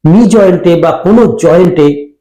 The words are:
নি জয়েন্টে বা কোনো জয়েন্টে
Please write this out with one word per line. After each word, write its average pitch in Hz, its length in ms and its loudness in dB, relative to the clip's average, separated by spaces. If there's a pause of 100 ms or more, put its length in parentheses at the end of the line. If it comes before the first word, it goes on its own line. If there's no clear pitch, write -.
নি 170 240 2
জয়েন্টে 185 520 0
বা 160 100 0 (120)
কোনো 220 200 0 (200)
জয়েন্টে 165 440 0 (340)